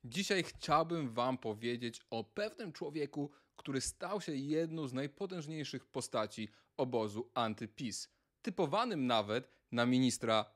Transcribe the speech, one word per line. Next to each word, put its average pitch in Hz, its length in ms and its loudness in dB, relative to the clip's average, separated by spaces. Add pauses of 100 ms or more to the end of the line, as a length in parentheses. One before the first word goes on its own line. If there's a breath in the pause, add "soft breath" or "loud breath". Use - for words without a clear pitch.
Dzisiaj 190 380 0
chciałbym 160 720 2
wam 123 260 2
powiedzieć 117 640 -4 (100)
o 110 140 -4
pewnym 208 480 -6
człowieku, 147 580 -4 (260 soft breath)
który 135 240 -2
stał 185 400 -4
się 165 140 -4
jedną 156 520 0
z 123 60 -6
najpotężniejszych 147 920 -6
postaci 110 640 -2 (280 soft breath)
obozu 117 580 0
anty-pis, 113 720 -2 (340)
typowanym 185 640 0
nawet 113 440 2 (220 soft breath)
na 120 140 4
ministra 120 580 4 (120)